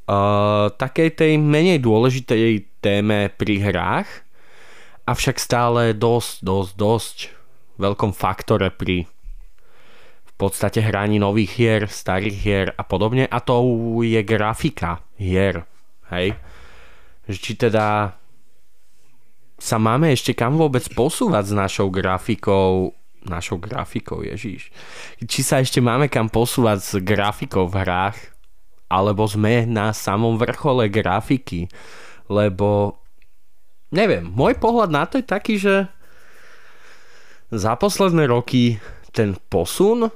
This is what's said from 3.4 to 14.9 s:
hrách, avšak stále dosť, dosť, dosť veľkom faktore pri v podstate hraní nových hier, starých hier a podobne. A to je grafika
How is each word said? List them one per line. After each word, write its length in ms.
hrách, 480
avšak 340
stále 540
dosť, 500
dosť, 320
dosť 420
veľkom 360
faktore 580
pri 360
v 120
podstate 440
hraní 380
nových 340
hier, 320
starých 520
hier 340
a 120
podobne. 420
A 140
to 200
je 200
grafika 760